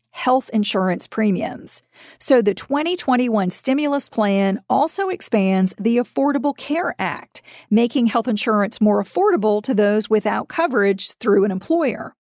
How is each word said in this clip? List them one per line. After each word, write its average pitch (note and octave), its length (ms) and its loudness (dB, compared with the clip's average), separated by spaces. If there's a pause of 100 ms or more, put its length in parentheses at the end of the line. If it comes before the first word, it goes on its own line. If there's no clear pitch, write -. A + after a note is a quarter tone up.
(120)
health C4 420 0
insurance F#3+ 540 0
premiums. - 760 -4 (380)
So B3 240 4
the G3 100 2
twenty D#4 420 -2
twenty-one A#3+ 540 0
stimulus C#4+ 580 -2
plan G3 600 0
also D#4+ 400 0
expands F#3+ 720 0
the A#3 180 0
Affordable C#4 580 -2
Care - 440 -4
Act, - 420 -8 (300)
making A#3 340 2
health A3+ 220 0
insurance G#3 520 0
more G#3 240 4
affordable G#3+ 600 0
to C4 100 -2
those G#3 380 2
without G#3+ 360 0
coverage G3+ 680 0
through G3 280 2
an G#3 60 0
employer. C#4 720 -2